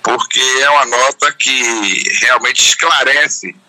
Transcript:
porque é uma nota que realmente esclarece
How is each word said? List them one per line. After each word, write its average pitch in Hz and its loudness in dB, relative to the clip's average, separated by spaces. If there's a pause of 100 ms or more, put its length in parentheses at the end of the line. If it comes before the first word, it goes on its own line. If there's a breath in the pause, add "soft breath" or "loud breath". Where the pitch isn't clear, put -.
porque - -2 (200)
é 143 4
uma 143 4
nota 131 0
que 117 -2 (160)
realmente 123 0
esclarece 143 0 (140)